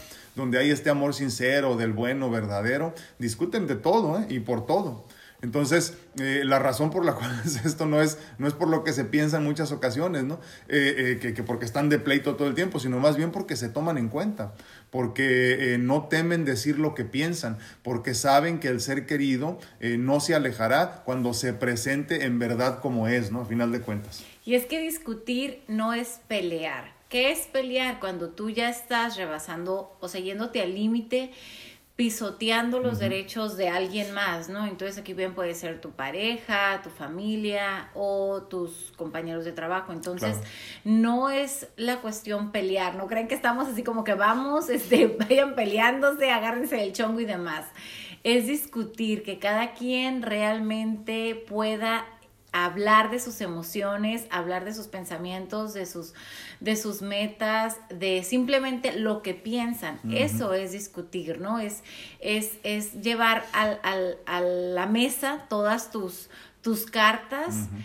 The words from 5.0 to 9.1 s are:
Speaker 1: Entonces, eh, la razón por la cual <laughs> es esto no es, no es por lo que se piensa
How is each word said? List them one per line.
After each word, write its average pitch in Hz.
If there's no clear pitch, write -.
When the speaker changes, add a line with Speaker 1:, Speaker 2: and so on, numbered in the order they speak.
Speaker 1:
Entonces, 147
eh, 135
la 135
razón 135
por 175
la 143
cual 120
<laughs> 110
es 135
esto 156
no 151
es, 151
no 139
es 147
por 160
lo 160
que 160
se 123
piensa 151